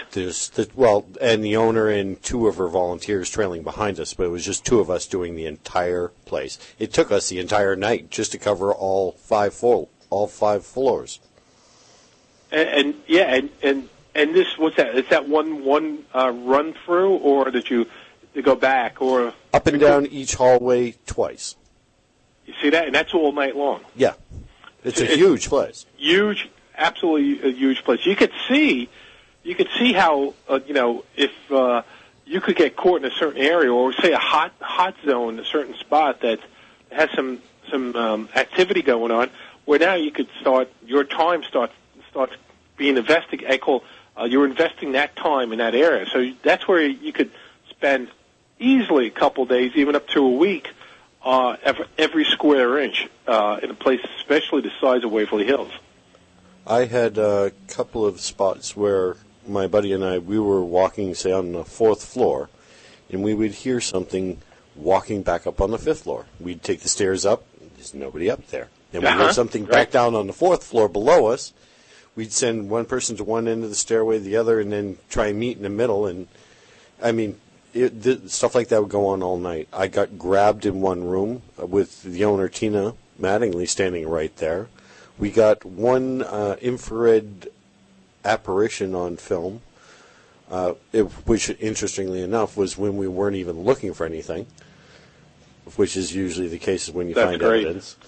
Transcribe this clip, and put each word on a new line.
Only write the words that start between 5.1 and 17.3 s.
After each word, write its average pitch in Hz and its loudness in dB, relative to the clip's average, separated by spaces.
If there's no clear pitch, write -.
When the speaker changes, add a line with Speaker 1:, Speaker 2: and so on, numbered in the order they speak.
Speaker 1:
the 80 -8
entire 87 -4
place. - -8
It 110 -6
took - 2
us 98 2
the 92 -6
entire 98 0
night 95 -2
just - -4
to 101 -10
cover 98 0
all 95 -2
five 104 -2
full, 117 0
all 101 0
five 104 0
floors. 120 -2
Speaker 2:
And, 156 2
and 143 2
yeah, 160 4
and, 135 0
and, 139 0
and 151 2
this, 180 2
what's 156 0
that? 123 2
Is 131 0
that 147 2
one, 151 0
one, 151 0
uh, 127 2
run 131 0
through, 180 2
or 135 2